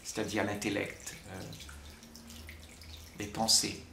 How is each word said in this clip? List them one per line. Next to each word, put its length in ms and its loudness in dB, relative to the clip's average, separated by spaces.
c'est-à-dire 400 2
l'intellect, 720 0
euh, 120 -6
les 80 -2
pensées 560 6